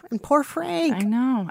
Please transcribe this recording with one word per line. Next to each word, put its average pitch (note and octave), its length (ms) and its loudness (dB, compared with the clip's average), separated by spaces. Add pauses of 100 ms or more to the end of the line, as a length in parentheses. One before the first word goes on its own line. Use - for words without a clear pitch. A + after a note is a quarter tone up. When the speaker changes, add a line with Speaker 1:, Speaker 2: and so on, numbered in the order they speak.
Speaker 1:
and A3+ 120 -6
poor C#4+ 220 2
Frank. E4 520 -2
Speaker 2:
I F3+ 40 -2
know. A3 520 0